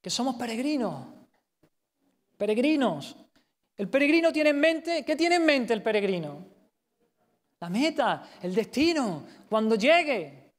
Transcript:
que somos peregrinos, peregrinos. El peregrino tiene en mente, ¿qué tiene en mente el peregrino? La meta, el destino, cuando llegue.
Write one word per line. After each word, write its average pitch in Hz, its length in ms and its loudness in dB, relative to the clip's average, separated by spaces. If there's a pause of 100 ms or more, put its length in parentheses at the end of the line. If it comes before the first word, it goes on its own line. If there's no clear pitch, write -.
que 180 100 -12
somos 240 240 -4
peregrinos, 233 720 -4 (1300)
peregrinos. 214 800 0 (600)
El 202 120 -8
peregrino 311 440 2
tiene 302 180 2
en 285 100 0
mente, 320 440 0
¿qué 311 120 -2
tiene 339 200 2
en 339 100 2
mente 262 260 2
el 214 100 -2
peregrino? 185 640 -2 (1160)
La 175 100 -10
meta, 240 600 0 (120)
el 185 120 -6
destino, 233 720 0 (240)
cuando 220 280 2
llegue. 247 840 0